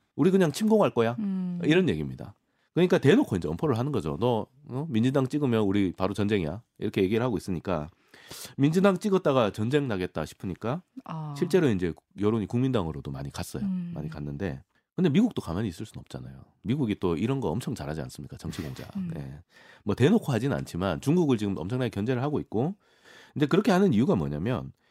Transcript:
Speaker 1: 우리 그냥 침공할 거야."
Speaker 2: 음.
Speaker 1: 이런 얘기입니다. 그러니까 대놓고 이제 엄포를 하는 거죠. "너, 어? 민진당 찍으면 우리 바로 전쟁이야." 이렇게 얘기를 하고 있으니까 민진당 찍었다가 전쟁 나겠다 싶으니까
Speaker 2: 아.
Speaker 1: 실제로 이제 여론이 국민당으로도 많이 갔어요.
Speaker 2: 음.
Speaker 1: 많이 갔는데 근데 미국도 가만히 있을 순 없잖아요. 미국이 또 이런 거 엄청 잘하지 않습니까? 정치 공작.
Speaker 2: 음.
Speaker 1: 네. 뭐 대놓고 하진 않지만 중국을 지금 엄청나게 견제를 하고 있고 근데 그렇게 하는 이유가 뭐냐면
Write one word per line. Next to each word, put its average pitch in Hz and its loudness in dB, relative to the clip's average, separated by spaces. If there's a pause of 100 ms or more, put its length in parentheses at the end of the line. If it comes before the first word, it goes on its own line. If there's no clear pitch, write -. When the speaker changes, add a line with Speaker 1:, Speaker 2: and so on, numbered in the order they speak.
(160)
Speaker 1:
우리 180 4
그냥 180 4
침공할 214 4
거야." 117 2
Speaker 2:
음. 185 -4
Speaker 1:
이런 170 4
얘기입니다. 76 -4 (400)
그러니까 180 4
대놓고 165 6
이제 82 -2
엄포를 110 0
하는 127 -2
거죠. 78 -2
"너, 113 0 (180)
어? 135 -8
민진당 131 2
찍으면 127 0
우리 98 2
바로 95 -2
전쟁이야." 101 -2 (180)
이렇게 104 -2
얘기를 110 0
하고 120 -2
있으니까 82 -4 (680)
민진당 180 4
찍었다가 147 2
전쟁 127 0
나겠다 90 -4
싶으니까 110 -8 (220)
Speaker 2:
아. 156 -10
Speaker 1:
실제로 175 4
이제 90 0 (280)
여론이 104 2
국민당으로도 90 -2
많이 69 -8
갔어요. - -8
Speaker 2:
음. 185 -4
Speaker 1:
많이 156 -8
갔는데 73 -8 (320)
근데 180 4
미국도 202 2
가만히 101 -4
있을 98 -8
순 - -16
없잖아요. - -16 (160)
미국이 113 -2
또 85 0
이런 131 -2
거 127 -2
엄청 117 -4
잘하지 76 -8
않습니까? 67 -12
정치 80 -10
공작. 67 -10
Speaker 2:
음. 185 -6
Speaker 1:
네. 69 -12 (440)
뭐 104 -2
대놓고 170 4
하진 120 0
않지만 82 -2
중국을 147 2
지금 101 -2
엄청나게 123 -4
견제를 120 -2
하고 143 -2
있고 127 -4 (580)
근데 143 0
그렇게 202 4
하는 185 6
이유가 139 4
뭐냐면 76 -2 (200)